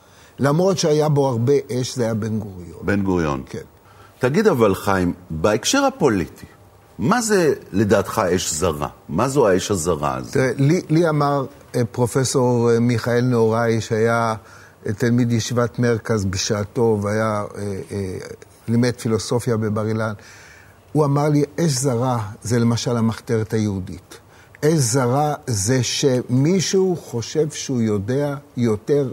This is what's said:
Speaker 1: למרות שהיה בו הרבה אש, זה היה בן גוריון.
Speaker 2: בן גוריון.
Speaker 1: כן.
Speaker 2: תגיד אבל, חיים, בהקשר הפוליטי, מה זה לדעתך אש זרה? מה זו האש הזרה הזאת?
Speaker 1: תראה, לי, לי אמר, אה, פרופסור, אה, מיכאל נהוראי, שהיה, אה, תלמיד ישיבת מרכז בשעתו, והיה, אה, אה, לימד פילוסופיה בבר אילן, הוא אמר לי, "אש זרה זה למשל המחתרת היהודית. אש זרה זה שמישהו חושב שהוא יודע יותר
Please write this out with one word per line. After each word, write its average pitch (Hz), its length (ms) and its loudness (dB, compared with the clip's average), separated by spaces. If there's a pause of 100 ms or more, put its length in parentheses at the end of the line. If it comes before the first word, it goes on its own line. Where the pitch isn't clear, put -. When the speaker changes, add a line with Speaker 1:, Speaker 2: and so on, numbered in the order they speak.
(380)
Speaker 1:
למרות 160 400 2
שהיה 151 300 2
בו 143 200 2
הרבה 120 240 0 (200)
אש, 123 240 -4
זה 120 80 0
היה 113 100 -2
בן 110 240 -4
גוריון. 92 440 -12
Speaker 2:
בן 101 200 0
גוריון. 82 440 0
Speaker 1:
כן. 113 120 -12 (600)
Speaker 2:
תגיד 160 280 2
אבל, 113 280 4
חיים, 92 380 0 (180)
בהקשר 107 540 0
הפוליטי, 113 600 0 (520)
מה 214 240 0
זה 190 300 2 (200)
לדעתך 104 500 2 (140)
אש - 180 -4
זרה? 76 340 -2 (200)
מה 98 200 -2
זו 135 200 2
האש 92 220 2
הזרה 78 460 -2
הזאת? 62 160 -10
Speaker 1:
תראה, 131 240 0
לי, 143 320 2
לי 160 200 2
אמר, 143 360 0 (300)
אה, 123 100 0
פרופסור, 123 880 0
אה, 117 80 2
מיכאל 120 400 0
נהוראי, 113 600 2
שהיה, 113 540 0 (520)
אה, 113 60 -2
תלמיד 120 400 0
ישיבת 120 460 -2
מרכז 117 460 0
בשעתו, 104 800 0
והיה, 107 420 -2 (120)
אה, 101 60 -10 (300)
אה, 98 260 -6 (500)
לימד 117 280 2
פילוסופיה 113 600 -2
בבר 107 320 -2
אילן, 110 240 -2 (800)
הוא 151 120 2
אמר 143 240 2
לי, 147 160 2 (160)
"אש 165 100 2
זרה 123 480 0 (240)
זה 117 160 0
למשל 117 380 0
המחתרת 113 560 -2
היהודית. 98 640 -4 (460)
אש 156 100 4
זרה 139 600 2 (120)
זה 120 360 0
שמישהו 151 1120 2
חושב 151 540 -4
שהוא 127 300 -4
יודע 113 540 -2 (220)
יותר 123 560 0